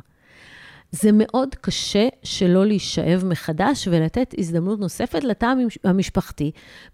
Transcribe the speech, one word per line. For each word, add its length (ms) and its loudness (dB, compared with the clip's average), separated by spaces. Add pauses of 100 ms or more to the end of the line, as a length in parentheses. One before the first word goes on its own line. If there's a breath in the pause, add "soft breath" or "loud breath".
(920 loud breath)
זה 220 2
מאוד 420 2
קשה 520 -2 (160)
שלא 420 2
להישאב 600 0
מחדש 680 -2
ולתת 460 0
הזדמנות 420 -2
נוספת 440 -4
לתא 220 -2
המש-, 380 0
המשפחתי, 680 0 (420 loud breath)